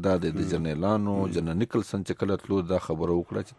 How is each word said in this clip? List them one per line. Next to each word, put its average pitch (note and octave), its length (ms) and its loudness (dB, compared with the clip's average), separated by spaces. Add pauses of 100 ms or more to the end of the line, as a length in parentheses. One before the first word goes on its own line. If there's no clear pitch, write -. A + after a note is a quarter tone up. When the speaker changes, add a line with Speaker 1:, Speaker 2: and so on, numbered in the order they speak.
Speaker 1:
دا F#2+ 140 6
دی، E2 80 0
د D#2+ 60 -2
Speaker 2:
مهم. E2 140 0
Speaker 1:
جنرالانو، F2+ 680 0
Speaker 2:
مهم. F#2 160 0
Speaker 1:
جنرال E2 220 0
نیکلسن G2+ 460 -2
چې - 160 -2
کله G2 220 0
تلو، G2 180 0 (140)
دا F#2 40 4 (100)
خبره E2+ 260 0
وکړه F2 340 -2
چې - 120 -20